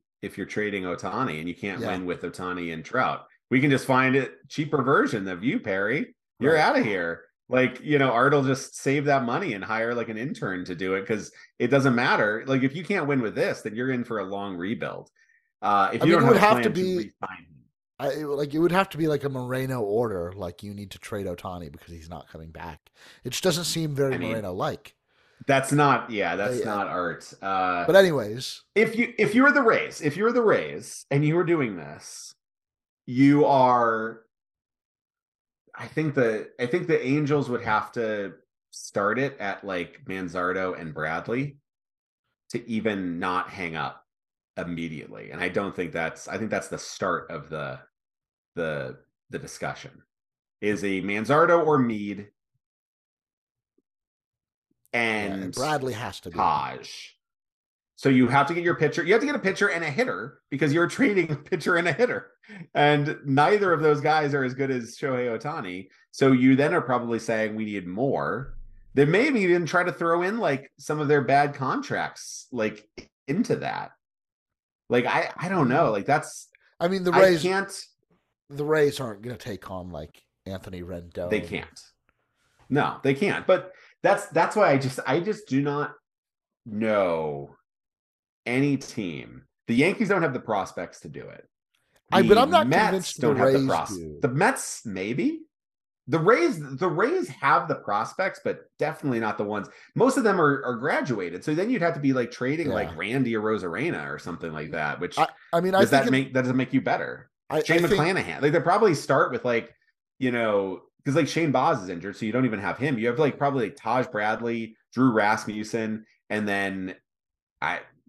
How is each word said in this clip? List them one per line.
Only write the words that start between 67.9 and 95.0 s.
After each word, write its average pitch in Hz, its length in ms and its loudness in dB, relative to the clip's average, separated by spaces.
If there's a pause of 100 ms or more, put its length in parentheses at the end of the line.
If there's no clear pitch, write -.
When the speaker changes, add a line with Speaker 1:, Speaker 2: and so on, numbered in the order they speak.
Speaker 1:
They 139 120 6
may 190 200 4
have 277 120 2
even 175 280 2
try 175 180 0
to 180 80 -2
throw 170 300 0
in, 202 160 -2
like, 147 400 -2
some 151 220 -6
of 147 80 -2
their 147 140 4
bad 139 340 2
contracts, 131 960 -6
like, 110 360 -4 (400)
into 160 280 0
that. 53 360 -6 (1000)
Like, 123 180 2
I, 151 300 0
I 170 120 -6
don't 160 200 2
know. 143 220 4
Like, 101 140 -2
that's - 440 -2 (300)
Speaker 2:
I 170 100 0
mean, 190 140 -4
the 175 100 2
Speaker 1:
I 180 80 8
Speaker 2:
Rays 180 200 8
Speaker 1:
can't 190 320 0 (760)
Speaker 2:
the 143 160 -6
Rays 147 340 4
aren't 110 220 -8
gonna 123 160 -10
take 101 340 -12
on, 92 180 -8
like, 78 320 -12 (240)
Anthony 92 380 -10
Rendon. 87 460 -10
Speaker 1:
They 107 120 0
can't. - 380 -10 (880)
No, 131 340 0
they 135 100 2
can't. - 340 -2
But - 240 2 (300)
that's, 185 260 2
that's 175 280 0
why 190 160 6
I 139 60 4
just, 131 300 -2
I 147 140 0
just 208 260 -4
do 135 140 0
not 143 320 -2 (720)
know 87 920 0 (920)
any 135 320 0
team, 64 640 -10 (240)
the 117 80 0
Yankees 175 340 2
don't 190 120 2
have 151 120 0
the 117 60 -6
prospects 95 640 -6
to 80 80 -16
do 69 180 -14
it. - 200 -20 (640)
Speaker 2:
I, 190 100 6
but 208 160 8
Speaker 1:
The 240 60 8
Speaker 2:
I'm 269 60 4
not 311 180 4
Speaker 1:
Mets 196 220 4
Speaker 2:
convinced 185 320 -4
the 123 60 2
Speaker 1:
don't 131 100 2
have 131 140 4
the 135 80 4
Speaker 2:
Rays 135 80 0
Speaker 1:
pros-, 90 300 -2
Speaker 2:
do. 76 240 -12
Speaker 1:
the 139 60 0
Mets, 190 580 -2
maybe. 127 560 -4 (680)